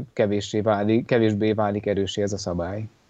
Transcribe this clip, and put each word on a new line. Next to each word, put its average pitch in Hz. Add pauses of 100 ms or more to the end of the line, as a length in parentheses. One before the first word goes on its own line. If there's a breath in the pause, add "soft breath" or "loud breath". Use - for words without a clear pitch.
(120)
kevéssé 104
válik, 107
kevésbé 110
válik 104
erőssé 98
ez 101
a 98
szabály. 90 (260)